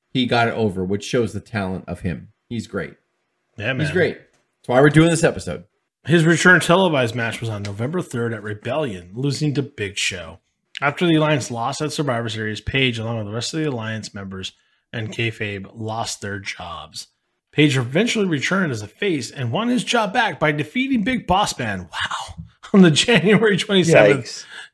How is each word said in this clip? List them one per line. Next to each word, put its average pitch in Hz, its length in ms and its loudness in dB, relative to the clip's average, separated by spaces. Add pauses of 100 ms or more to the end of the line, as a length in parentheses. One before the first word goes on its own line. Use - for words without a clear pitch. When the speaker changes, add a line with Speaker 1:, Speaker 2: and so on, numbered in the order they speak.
(120)
Speaker 1:
he 127 140 0
got 117 200 2
it 113 80 -2
over, 92 300 -2
which 95 200 -4
shows 117 280 -2
the 101 80 -8
talent 92 480 -6
of 90 140 -8
him. 78 260 -6 (200)
He's 113 200 -6
great. 85 260 -8 (600)
Speaker 2:
Yeah, 110 160 -4
Speaker 1:
He's 131 60 -4 (100)
Speaker 2:
man. 147 40 -6
Speaker 1:
great. 160 260 2
That's - 560 -20
why 127 60 6
we're 147 100 8
doing 156 200 8
this 165 120 2
episode. 92 420 -2 (420)
Speaker 2:
His 165 180 4
return 175 360 6
televised 160 540 2
match 117 260 -6
was 117 80 -6
on 104 140 -8
November 113 400 -6
third 117 320 -4
at 107 80 -12
Rebellion, 104 720 -6
losing 139 400 -2
to 139 80 0
Big 101 340 -8
Show. 85 440 -6 (400)
After 143 260 0
the 165 80 4
Alliance 151 380 2
lost 120 280 -6
at 151 120 -6
Survivor 120 360 -2
Series, 107 320 -6
Page, 131 380 0
along 113 200 -6
with 107 100 -6
the 104 40 -8
rest 120 220 -6
of 160 60 -4
the 151 80 -2
Alliance 110 440 -8
members 95 400 -12 (400)
and 110 200 -8
kayfabe, 104 640 -6
lost 110 460 -8
their 101 200 -8
jobs. 85 680 -14 (460)
Page 147 240 4
eventually 185 500 0
returned 170 460 0
as 107 100 -6
a 101 60 -14
face 160 420 -4
and 123 220 -6
won 214 160 -2
his 240 160 0
job 220 280 0
back 214 280 -2
by 156 100 2
defeating 226 540 0
Big 254 240 -2
Boss 185 300 2
Man. 98 340 -4
Wow. - 420 -8 (200)
<laughs> - 180 -16
On 196 100 8
the 175 80 10
January 202 680 4
twenty-seventh, 147 680 4
Speaker 3:
Yikes. - 180 -14 (300)